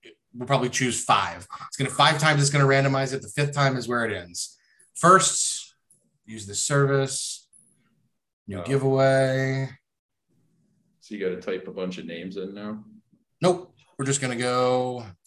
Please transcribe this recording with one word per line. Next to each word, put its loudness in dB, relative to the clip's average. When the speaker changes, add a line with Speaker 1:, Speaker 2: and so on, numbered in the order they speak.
Speaker 1:
we'll -10
probably 2
choose -2
five. 0
It's -12
gonna, -2
five 4
times 4
it's 2
gonna 4
randomize 2
it. -6
The -14
fifth -2
time 2
is -6
where 0
it -4
ends. -12
First, 4
use -14
the -12
service. -2
New -10
Speaker 2:
Oh. -8
Speaker 1:
giveaway. 2
Speaker 2:
So -18
you -10
gotta -4
type -6
a -12
bunch -6
of -12
names -10
in -8
now? -10
Speaker 1:
Nope. 0
We're -6
just 0
gonna -4
go 0